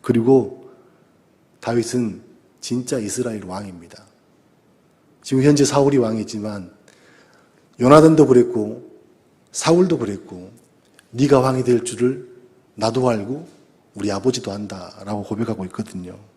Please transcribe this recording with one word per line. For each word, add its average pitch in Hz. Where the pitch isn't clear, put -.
그리고 120
다윗은 113
진짜 123
이스라엘 107
왕입니다. 92
지금 131
현재 143
사울이 139
왕이지만 107
요나단도 151
그랬고 120
사울도 170
그랬고 98
"네가 135
왕이 131
될 120
줄을 123
나도 117
알고 120
우리 101
아버지도 104
안다"라고 101
고백하고 107
있거든요. 92